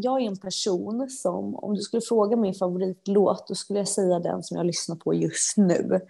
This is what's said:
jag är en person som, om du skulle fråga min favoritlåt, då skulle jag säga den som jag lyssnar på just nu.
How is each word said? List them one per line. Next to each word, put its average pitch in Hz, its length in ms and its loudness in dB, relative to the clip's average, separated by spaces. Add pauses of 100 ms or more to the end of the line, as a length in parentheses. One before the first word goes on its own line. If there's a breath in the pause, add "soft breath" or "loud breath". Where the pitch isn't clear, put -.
jag 262 200 0
är 233 40 0
en 202 120 -4
person 202 720 -4
som, 190 460 -4
om - 180 -4
du 190 60 -2
skulle 233 200 -2
fråga 226 360 2
min 202 180 2
favoritlåt, 185 920 0
då 196 60 -6
skulle 202 240 -4
jag 196 100 -2
säga 180 300 2
den 175 240 -2
som 175 140 -8
jag 170 100 0
lyssnar 170 300 -4
på 160 180 0
just 165 420 0
nu. 185 540 4